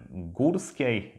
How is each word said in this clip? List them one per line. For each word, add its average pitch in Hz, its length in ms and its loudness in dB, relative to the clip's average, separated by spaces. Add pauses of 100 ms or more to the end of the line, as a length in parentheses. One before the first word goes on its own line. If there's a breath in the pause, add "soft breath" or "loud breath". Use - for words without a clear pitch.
(100)
górskiej, 113 1080 0